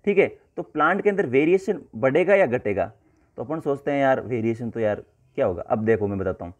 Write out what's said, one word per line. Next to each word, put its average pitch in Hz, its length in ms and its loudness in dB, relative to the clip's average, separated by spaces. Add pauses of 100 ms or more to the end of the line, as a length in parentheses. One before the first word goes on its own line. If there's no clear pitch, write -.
ठीक 202 140 2
है, 147 200 0 (180)
तो 175 60 -8
प्लांट 170 400 0
के 202 80 2
अंदर 196 160 -2
वेरिएशन 160 560 2 (140)
बढ़ेगा 147 380 2
या 196 120 4
घटेगा? 104 460 -2 (440)
तो - 80 -10
अपन 151 160 -8
सोचते 143 300 -4
हैं, 143 100 -2
"यार, 131 200 2
वेरिएशन 113 500 -4
तो 117 100 -8
यार 104 220 -2 (320)
क्या 135 120 0
होगा?" 90 160 -2
अब - 160 -2
देखो, 107 280 2
मैं 98 120 -4
बताता 92 260 -4
हूँ 90 140 -14